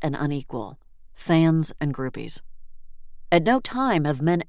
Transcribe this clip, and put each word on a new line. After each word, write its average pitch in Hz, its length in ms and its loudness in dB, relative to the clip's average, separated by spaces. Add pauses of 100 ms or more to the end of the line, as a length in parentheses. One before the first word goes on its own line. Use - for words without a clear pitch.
and 143 140 0
unequal, 135 640 -4 (340)
fans 160 640 4
and 147 140 -2
groupies. - 460 -6 (880)
At 170 140 6
no 254 160 4
time 240 440 0
have 143 160 0
men 170 280 2